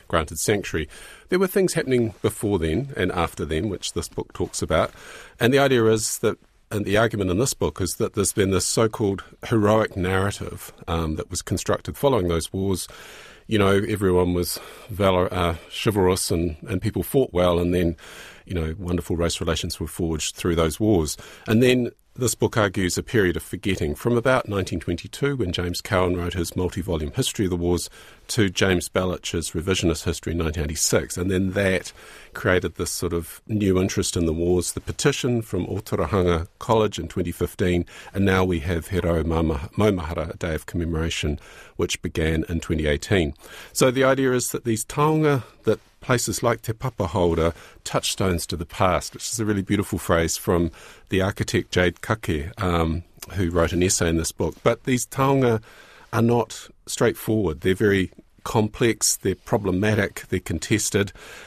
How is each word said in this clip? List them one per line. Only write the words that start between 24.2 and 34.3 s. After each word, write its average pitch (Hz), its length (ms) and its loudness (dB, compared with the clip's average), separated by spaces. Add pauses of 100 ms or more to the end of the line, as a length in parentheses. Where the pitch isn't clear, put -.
nineteen 95 320 -2
twenty-two, 120 560 -4
when 95 160 -2
James 87 300 -4
Cowan 92 340 2
wrote 87 200 -4
his 85 200 -4
multi-volume 85 580 -2
history 117 320 -2
of 87 60 0
the 90 60 0
wars, 87 320 0 (380)
to 101 220 2
James 92 380 2
Belic's 90 640 -2
revisionist 87 540 0
history 85 280 -4
in 82 40 -2
nineteen 78 260 -2
eighty-six. 78 540 0
And 92 140 -2
then 95 200 0
that 95 400 0 (420)
created 92 420 0
this - 160 -4
sort 90 220 -4
of - 340 -6
new 98 340 2
interest 90 340 -2
in 85 120 0
the 80 60 0